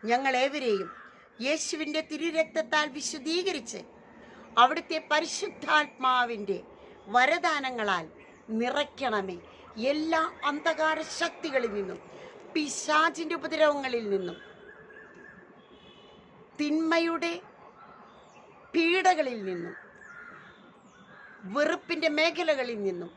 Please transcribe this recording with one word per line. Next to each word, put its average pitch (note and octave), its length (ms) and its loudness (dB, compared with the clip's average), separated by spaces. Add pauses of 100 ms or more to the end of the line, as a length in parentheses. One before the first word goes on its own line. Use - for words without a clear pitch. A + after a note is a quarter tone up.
(100)
ഞങ്ങളേവരെയും B3+ 800 2 (560)
യേശുവിൻ്റെ D#4 540 -2 (100)
തിരുരക്തത്താൽ D#4+ 760 0 (120)
വിശുദ്ധീകരിച്ച് D#4 800 -4 (800)
അവിടുത്തെ D#4 360 2 (120)
പരിശുദ്ധാത്മാവിൻ്റെ B3+ 1500 0 (580)
വരദാനങ്ങളാൽ B3+ 920 2 (540)
നിറയ്ക്കണമേ. A#3 800 -2 (520)
എല്ലാ D#4+ 320 2 (300)
അന്ധകാര D#4 480 0 (180)
ശക്തികളിൽ C4+ 600 -2
നിന്നും, F#3 220 -6 (540)
പിശാചിൻ്റെ D#4 840 0
ഉപദ്രവങ്ങളിൽ C#4+ 640 2 (100)
നിന്നും, F3 260 -4 (2250)
തിന്മയുടെ E4 760 2 (1400)
പീഡകളിൽ E4 680 4 (100)
നിന്നും, F3 260 -8 (1800)
വെറുപ്പിൻ്റെ D#4 640 2
മേഖലകളിൽ D#4 680 2
നിന്നും F3 300 -4